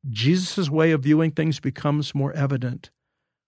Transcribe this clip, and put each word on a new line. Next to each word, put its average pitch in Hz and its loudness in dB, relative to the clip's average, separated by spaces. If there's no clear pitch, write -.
Jesus' 151 0
way 160 4
of 151 2
viewing 156 4
things 156 -2
becomes 147 -4
more 139 -2
evident. 135 -4